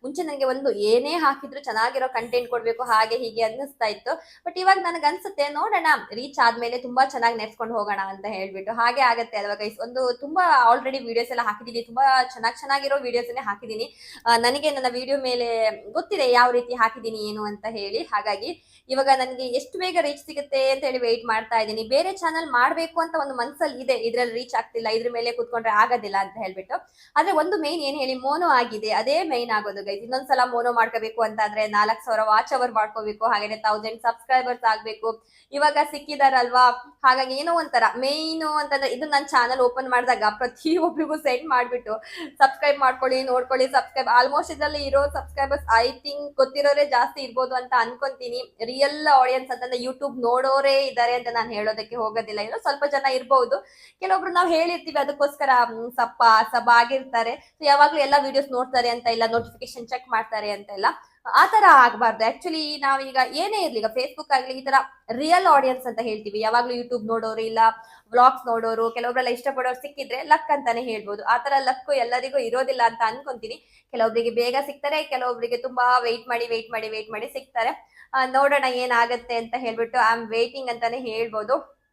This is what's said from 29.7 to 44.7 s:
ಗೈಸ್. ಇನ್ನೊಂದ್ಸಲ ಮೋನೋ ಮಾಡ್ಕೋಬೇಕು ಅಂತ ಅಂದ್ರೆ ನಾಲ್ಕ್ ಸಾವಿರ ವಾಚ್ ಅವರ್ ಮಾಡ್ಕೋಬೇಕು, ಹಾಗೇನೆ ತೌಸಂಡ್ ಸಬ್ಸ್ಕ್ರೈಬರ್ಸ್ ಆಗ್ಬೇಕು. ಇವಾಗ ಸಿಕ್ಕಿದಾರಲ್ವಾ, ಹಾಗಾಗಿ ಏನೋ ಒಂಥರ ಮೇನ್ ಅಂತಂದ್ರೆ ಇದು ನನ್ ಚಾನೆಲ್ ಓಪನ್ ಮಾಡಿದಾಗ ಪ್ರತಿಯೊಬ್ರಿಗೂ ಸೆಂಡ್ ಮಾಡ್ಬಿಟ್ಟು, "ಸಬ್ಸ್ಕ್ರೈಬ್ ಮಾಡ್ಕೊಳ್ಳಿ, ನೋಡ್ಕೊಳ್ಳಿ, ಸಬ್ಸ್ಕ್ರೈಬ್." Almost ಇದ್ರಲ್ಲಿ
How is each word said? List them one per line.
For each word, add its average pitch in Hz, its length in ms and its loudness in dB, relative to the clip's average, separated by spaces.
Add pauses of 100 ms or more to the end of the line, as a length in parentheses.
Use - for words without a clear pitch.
ಗೈಸ್. 202 180 -8
ಇನ್ನೊಂದ್ಸಲ 262 420 0
ಮೋನೋ 240 280 -2
ಮಾಡ್ಕೋಬೇಕು 226 480 -2
ಅಂತ 214 220 -2
ಅಂದ್ರೆ 214 240 -2
ನಾಲ್ಕ್ 214 380 0
ಸಾವಿರ 220 180 0
ವಾಚ್ 220 300 2
ಅವರ್ 247 180 0
ಮಾಡ್ಕೋಬೇಕು, 214 540 -2
ಹಾಗೇನೆ 214 300 0
ತೌಸಂಡ್ 214 460 -4
ಸಬ್ಸ್ಕ್ರೈಬರ್ಸ್ 247 600 0
ಆಗ್ಬೇಕು. 220 640 -2 (260)
ಇವಾಗ 294 260 2 (140)
ಸಿಕ್ಕಿದಾರಲ್ವಾ, 254 1120 2
ಹಾಗಾಗಿ 262 320 2
ಏನೋ 320 200 -2
ಒಂಥರ 277 280 2 (140)
ಮೇನ್ 311 460 -4 (160)
ಅಂತಂದ್ರೆ 277 300 -2
ಇದು 247 160 -4
ನನ್ 285 200 0
ಚಾನೆಲ್ 262 340 2
ಓಪನ್ 254 300 0
ಮಾಡಿದಾಗ 247 340 2 (140)
ಪ್ರತಿಯೊಬ್ರಿಗೂ 311 800 -2
ಸೆಂಡ್ 294 320 -2
ಮಾಡ್ಬಿಟ್ಟು, 247 420 -2 (460)
"ಸಬ್ಸ್ಕ್ರೈಬ್ 277 420 4
ಮಾಡ್ಕೊಳ್ಳಿ, 262 440 2
ನೋಡ್ಕೊಳ್ಳಿ, 262 440 0
ಸಬ್ಸ್ಕ್ರೈಬ್." 254 580 2
Almost 294 280 0
ಇದ್ರಲ್ಲಿ 294 300 -2